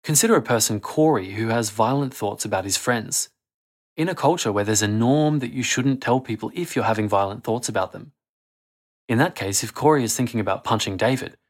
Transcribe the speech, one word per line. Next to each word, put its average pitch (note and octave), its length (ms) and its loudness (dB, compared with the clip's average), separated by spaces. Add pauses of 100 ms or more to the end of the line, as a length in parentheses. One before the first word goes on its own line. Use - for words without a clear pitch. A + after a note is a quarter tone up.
Consider G#3+ 320 4
a D3 60 4
person, A2+ 380 0
Corey, B2 520 2
who A2 160 -2
has A2+ 240 0
violent C3 420 0
thoughts G#2 320 -6
about G2+ 180 -2
his G2 140 -2
friends. - 520 -2 (680)
In D#3+ 100 0
a F#3 80 -4
culture C#3+ 360 0
where G2+ 120 0
there's G#2+ 200 2
a G#2 40 0
norm C#3 520 2
that A#2+ 120 -4
you A#2+ 120 -4
shouldn't C3 380 0
tell B2 180 2
people A2 340 -6
if F3 220 -6
you're A#2 100 0
having G#2+ 240 0
violent G2+ 340 0
thoughts A#2+ 240 -2
about F#2+ 240 -2
them. - 200 -18 (960)
In A2+ 100 0
that F3 180 2
case, G2 280 -4
if A2+ 100 -10
Corey C#3+ 300 4
is A2 120 -2
thinking A#2+ 240 -2
about G2 240 -2
punching G#2 340 -2
David A#2+ 400 0 (120)